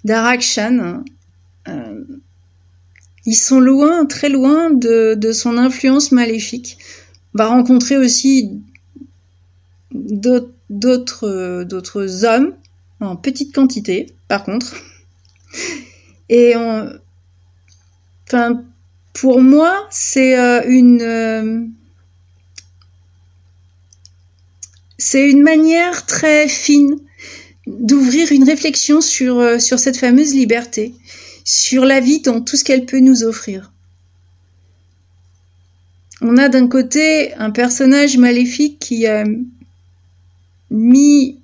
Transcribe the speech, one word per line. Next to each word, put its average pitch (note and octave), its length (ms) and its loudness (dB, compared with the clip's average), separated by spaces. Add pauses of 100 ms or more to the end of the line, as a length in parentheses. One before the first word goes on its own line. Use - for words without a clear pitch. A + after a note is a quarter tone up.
d'Arak-Chan. A#3 960 -2 (640)
Euh, A2 360 -14 (1200)
ils A3+ 80 -2
sont C4 260 2
loin, C#4+ 460 2
très D4 220 -6
loin C#4+ 420 0
de, A3+ 440 2
de A3 180 -4
son A#3 260 -4
influence C4 540 0
maléfique. A#3+ 680 -4 (560)
On G#3 40 -4
va G#3+ 100 2
rencontrer B3 480 2
aussi B3 680 0 (1300)
d'aut-, B3 640 -4 (180)
d'autres, B3 580 -4
euh, F3+ 360 -8
d'autres F#3+ 600 -8
hommes, B3+ 300 0 (460)
en F#3+ 160 -8
petite C4+ 380 -8
quantité, A3 520 -2 (220)
par G3+ 160 -4
contre. A3 320 -8 (1500)
Et A#3+ 280 4
on, A3+ 360 -6 (1400)
enfin, A#3+ 340 -2 (500)
pour C4 280 2
moi, D#4+ 500 4
c'est, C4 480 -2
euh, B3 280 0
une, B3 360 4
euh, A3+ 640 -6 (3250)
c'est C4+ 300 0
une C#4+ 140 6
manière D#4+ 640 2
très D4+ 420 0
fine C#4+ 500 2 (680)
d'ouvrir B3+ 680 0
une C4+ 120 4
réflexion D4+ 560 0
sur, B3+ 380 -2
euh, A#3+ 200 2
sur B3 200 -2
cette B3+ 180 -2
fameuse C4+ 380 2
liberté, A#3+ 600 -2 (500)
sur - 400 0
la C4+ 160 4
vie C#4+ 200 2
dans A#3 200 -2
tout C4 160 -8
ce - 80 -2
qu'elle C4 220 0
peut C4+ 140 -2
nous B3+ 220 4
offrir. A3 500 -8 (2500)
On A#3+ 160 2
a C#4 120 4
d'un B3+ 180 4
côté D4 680 0
un G#3+ 160 -6
personnage C4 640 0
maléfique B3 640 0
qui A3+ 260 -4
a G#3+ 180 -2 (1500)
mis C4 720 2